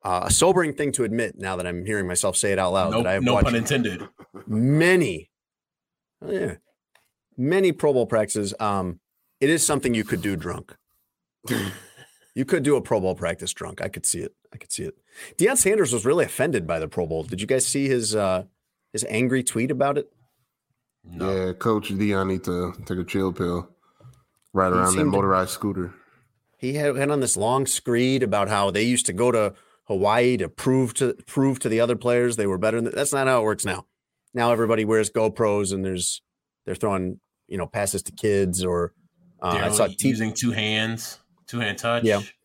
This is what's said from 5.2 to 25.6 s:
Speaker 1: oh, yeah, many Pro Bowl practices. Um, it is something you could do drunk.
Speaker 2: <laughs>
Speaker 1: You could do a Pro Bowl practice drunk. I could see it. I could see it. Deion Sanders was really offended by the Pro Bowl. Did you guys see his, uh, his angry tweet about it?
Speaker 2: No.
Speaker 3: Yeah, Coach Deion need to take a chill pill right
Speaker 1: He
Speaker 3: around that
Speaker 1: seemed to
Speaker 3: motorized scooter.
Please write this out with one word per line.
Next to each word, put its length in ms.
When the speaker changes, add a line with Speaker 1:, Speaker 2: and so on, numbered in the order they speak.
Speaker 1:
oh, 80
yeah, 240
many 360
Pro 200
Bowl 140
practices. 540
Um, 400
it 100
is 160
something 280
you 100
could 180
do 140
drunk. 400
Speaker 2:
<laughs> 60
Speaker 1:
You 100
could 200
do 120
a 60
Pro 180
Bowl 140
practice 400
drunk. 260
I 80
could 160
see 140
it. 160
I 60
could 120
see 120
it. 120
Deion 180
Sanders 340
was 140
really 220
offended 400
by 120
the 80
Pro 200
Bowl. 160
Did 180
you 60
guys 200
see 220
his, 260
uh, 280
his 160
angry 340
tweet 280
about 260
it? 160
Speaker 2:
No. 440
Speaker 3:
Yeah, 80
Coach 340
Deion 380
need 180
to 300
take 140
a 60
chill 280
pill 380
right 180
Speaker 1:
He 40
Speaker 3:
around 100
that 80
Speaker 1:
seemed 200
to 40
Speaker 3:
motorized 360
scooter. 420